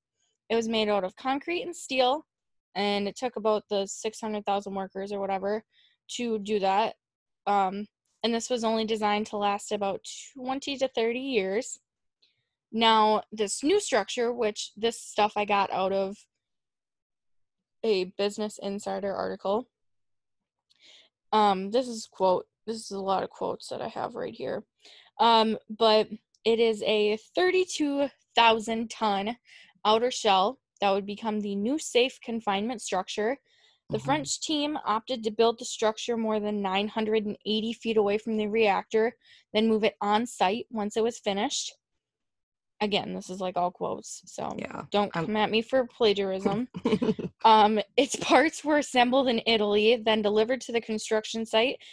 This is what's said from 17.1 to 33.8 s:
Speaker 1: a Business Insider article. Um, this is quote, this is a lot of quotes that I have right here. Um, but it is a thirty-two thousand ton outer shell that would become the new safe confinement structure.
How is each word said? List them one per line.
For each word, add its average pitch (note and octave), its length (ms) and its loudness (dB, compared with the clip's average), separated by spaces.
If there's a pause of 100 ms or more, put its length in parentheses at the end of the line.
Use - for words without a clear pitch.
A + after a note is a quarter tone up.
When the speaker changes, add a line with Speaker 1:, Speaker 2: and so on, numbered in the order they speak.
Speaker 1:
a G3 220 2 (140)
Business G#3 440 -2
Insider G3 520 -6
article. F#3+ 540 -2 (1600)
Um, G3+ 380 2
this B3 180 0
is A3+ 220 -10
quote, F#3 360 0 (200)
this A3 100 -6
is A3 140 -14
a G3 100 -8
lot F#3+ 220 0
of - 80 -6
quotes - 380 -8
that - 120 -10
I - 80 -8
have - 260 -8
right - 200 -8
here. - 300 -8 (540)
Um, A3 380 4 (140)
but G#3+ 380 4 (360)
it A3+ 160 2
is A3+ 220 2
a G#3+ 360 2 (160)
thirty-two D#4 720 0 (260)
thousand A3+ 560 2
ton G#3 460 -2 (480)
outer A3+ 260 4
shell G3+ 480 2 (220)
that G3+ 100 4
would G3 160 0
become G#3+ 340 -4
the G3+ 140 -4
new A3 240 -2
safe B3+ 440 0
confinement A3+ 600 -4
structure. G#3 560 -2 (500)